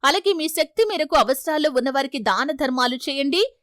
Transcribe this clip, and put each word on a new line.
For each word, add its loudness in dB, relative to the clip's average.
అలాగే 2
మీ -2
శక్తి 0
మేరకు -2
అవసరాల్లో 0
ఉన్నవారికి -2
దాన 0
ధర్మాలు 0
చేయండి 0